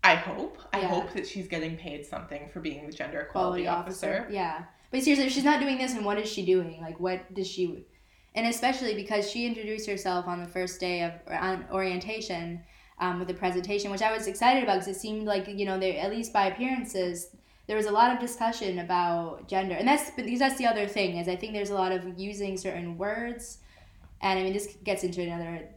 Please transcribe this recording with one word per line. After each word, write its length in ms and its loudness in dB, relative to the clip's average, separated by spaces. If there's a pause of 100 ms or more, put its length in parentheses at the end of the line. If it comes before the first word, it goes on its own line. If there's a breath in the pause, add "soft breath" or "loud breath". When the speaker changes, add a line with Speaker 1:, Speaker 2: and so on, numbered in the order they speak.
Speaker 1:
I 120 10
hope. 440 -4 (140)
I 100 0
Speaker 2:
Yeah. 60 2
Speaker 1:
hope 260 0
that 120 -4
she's 220 -8
getting 280 -4
paid 300 -10
something 420 -10
for 120 -10
being 260 -6
the 60 -10
gender 300 -6
equality 420 0
Speaker 2:
Quality 20 0
officer. 540 -2
Speaker 1:
officer. 120 -8
Speaker 2:
Yeah. 320 -2 (280 loud breath)
But 100 0
seriously, 240 6
if 60 0
she's 120 0
not 160 6
doing 180 2
this, 160 0
then 100 -2
what 140 2
is 140 -2
she 140 -2
doing? 340 4
Like, 200 -8
what 340 -2
does 140 -2
she, 360 -2 (520 soft breath)
and 100 2
especially 480 2
because 340 0
she 180 -2
introduced 420 -4
herself 400 0
on 120 -2
the 60 -8
first 320 -4
day 240 0
of, 100 -2 (160)
on 440 -2
orientation, 920 -2 (380 loud breath)
um, 180 0
with 100 -4
the 60 -2
presentation, 560 0
which 120 -2
I 140 4
was 120 -2
excited 340 6
about 160 4
'cause 100 -4
it 80 -2
seemed 300 -4
like, 220 0
you 180 -2
know, 120 0
they, 200 2
at 120 0
least 220 -4
by 140 6
appearances, 880 -2 (320 soft breath)
there 100 0
was 100 2
a 40 2
lot 220 8
of 80 0
discussion 580 -2
about 680 0
gender. 260 0
And 140 2
that's, 240 4
because 260 -2
that's 180 4
the 100 2
other 200 4
thing, 300 0
is 120 -2
I 60 0
think 180 -6
there's 180 -2
a 40 -2
lot 160 2
of 280 -4
using 380 -4
certain 400 -4
words. 600 -4 (640 soft breath)
And, 160 2
I 60 2
mean, 80 0
this 320 -4
gets 180 0
into 180 -2
another 560 -4